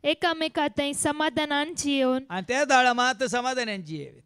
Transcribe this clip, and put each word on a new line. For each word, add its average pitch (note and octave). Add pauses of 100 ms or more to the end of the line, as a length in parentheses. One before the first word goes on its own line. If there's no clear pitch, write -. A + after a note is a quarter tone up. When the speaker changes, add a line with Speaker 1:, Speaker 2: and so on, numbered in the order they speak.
Speaker 1:
एकामेका D#4+
थंय C#4+
समाधानान D4+
जियोन. C4
Speaker 2:
आनी F3+
त्या C4
दाळा B3+
मात B3
समाधानान A#3+
जियेवेत. C#3+